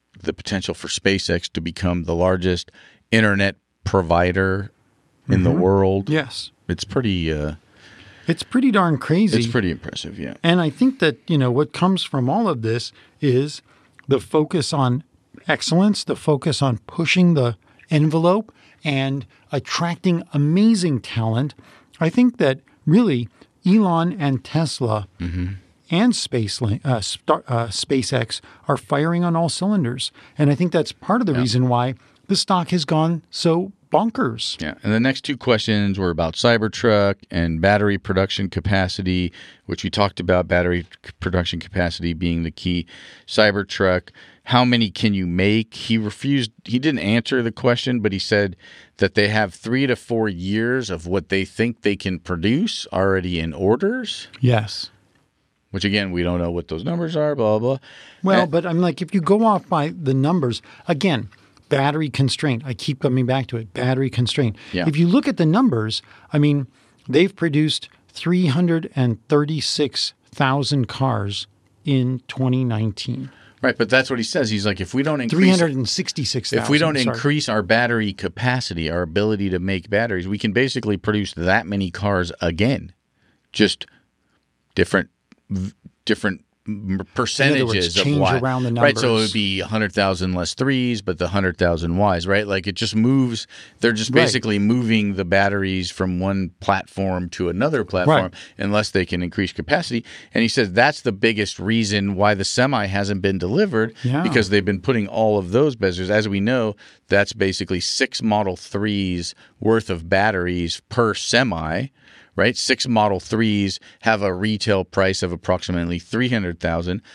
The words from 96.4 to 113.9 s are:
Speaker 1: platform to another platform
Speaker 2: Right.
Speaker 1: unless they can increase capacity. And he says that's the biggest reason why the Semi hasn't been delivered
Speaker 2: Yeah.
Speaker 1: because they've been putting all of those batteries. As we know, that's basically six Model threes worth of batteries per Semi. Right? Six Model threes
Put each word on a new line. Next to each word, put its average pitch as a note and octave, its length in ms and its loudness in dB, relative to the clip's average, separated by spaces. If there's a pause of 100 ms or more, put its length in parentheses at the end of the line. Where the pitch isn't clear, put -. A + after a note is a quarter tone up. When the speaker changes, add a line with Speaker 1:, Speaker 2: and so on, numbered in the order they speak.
Speaker 1:
platform F#2+ 720 -2
to F#2 180 -4
another A#2+ 360 0
platform G2+ 400 2
Speaker 2:
Right. F2+ 100 -8 (240)
Speaker 1:
unless G#2 320 0
they F#2 160 0
can F2+ 160 -4
increase F2+ 300 -2
capacity. C3 520 -2 (300)
And A2+ 80 2
he A#2 60 2
says G#2+ 240 0
that's B2 280 2
the A#2+ 120 -2
biggest G#2 460 0
reason G2+ 560 0
why G#2 200 2
the F#2+ 100 -2
Semi B2 420 0
hasn't G2+ 360 -2
been G2 160 0
delivered A2+ 560 0 (100)
Speaker 2:
Yeah. C3 180 0
Speaker 1:
because A2+ 280 0
they've G2+ 140 2
been G2 180 -2
putting A2+ 260 -2
all G#2+ 300 0
of F2+ 140 -4
those C3+ 220 2
batteries. F#2 360 -2
As G#2+ 180 0
we G2 120 -2
know, A2 360 -2 (320)
that's G2+ 240 2
basically F#2+ 480 -2
six - 420 -4
Model G#2 340 0
threes G2 800 -4 (240)
worth A2 300 2
of E2+ 220 -6
batteries F2+ 800 0
per A2+ 240 0
Semi. F#2+ 720 -2 (500)
Right? A2+ 200 2
Six - 300 -2
Model G#2+ 320 2
threes G#2 640 0 (220)